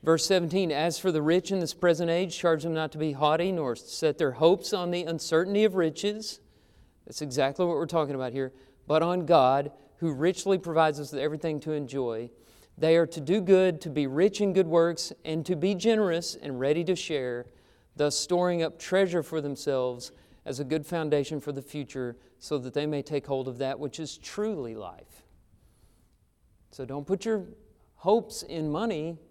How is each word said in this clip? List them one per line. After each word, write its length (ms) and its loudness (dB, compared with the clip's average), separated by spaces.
verse 240 4
seventeen, 460 2
"As 260 0
for 140 0
the 100 2
rich 300 2
in 80 0
this 140 -4
present 360 2
age, 280 0
charge 260 2
them 100 -2
not 200 -2
to 40 -12
be 140 -2
haughty, 400 2
nor 240 -2
set 420 -2
their 140 0
hopes 400 4
on 200 -2
the 120 -2
uncertainty 640 2
of 100 2
riches." 640 -2
That's 160 -12
exactly 440 0
what 100 0
we're 100 0
talking 300 -2
about 160 -4
here. 220 -4
"But 160 2
on 220 0
God, 460 6
who 160 -2
richly 440 0
provides 420 0
us 140 -8
with 80 -4
everything 400 -2
to 100 -6
enjoy. 580 -4
They 200 6
are 100 6
to 140 -10
do 180 2
good, 420 4
to 80 -8
be 180 -2
rich 340 2
in 100 2
good 160 4
works, 460 2
and 220 -4
to 100 -2
be 200 0
generous 600 0
and 240 -8
ready 260 2
to 100 0
share, 500 -4
thus 220 2
storing 460 2
up 160 -4
treasure 420 2
for 200 -4
themselves 680 -4
as 140 -8
a 40 -2
good 220 -2
foundation 540 -2
for 120 -10
the 100 -8
future, 560 -8
so 180 -4
that 160 -8
they 120 -2
may 160 -2
take 260 -6
hold 200 -2
of 120 -8
that 200 -4
which 200 -10
is 180 -10
truly 580 -6
life." 500 -16
So 120 -12
don't 220 -10
put 180 -4
your 220 -2
hopes 480 0
in 300 -4
money 480 -4